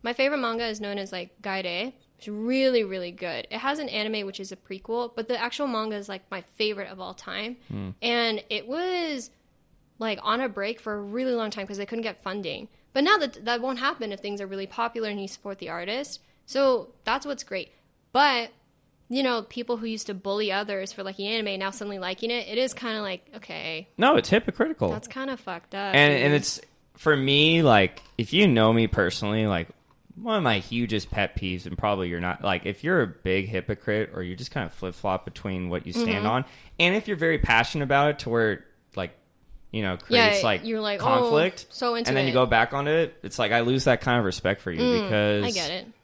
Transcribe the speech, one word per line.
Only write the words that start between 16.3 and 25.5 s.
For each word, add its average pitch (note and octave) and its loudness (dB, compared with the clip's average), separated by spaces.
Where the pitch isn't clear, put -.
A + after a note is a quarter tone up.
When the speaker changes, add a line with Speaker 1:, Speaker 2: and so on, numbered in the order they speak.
Speaker 1:
So B3+ 2
that's B3+ -2
what's C#4+ -8
great. F#3+ -8
But, B3 6
you B3+ 0
know, B3 2
people A#3+ -4
who A3+ -6
used A3 -6
to G#3 -6
bully G3+ -2
others G3 -2
for G3+ -12
liking F#3+ -6
anime G#3 -2
now F#3+ -2
suddenly G3+ -8
liking F#3 -6
it, A#3+ -4
it G#3+ -4
is B3+ 0
kinda A3 -6
like, F#3+ -8
okay. D#3+ -10
Speaker 2:
No, C4 6
it's - 2
hypocritical. A3+ 2
Speaker 1:
That's - -6
kinda C4 -8
fucked - -12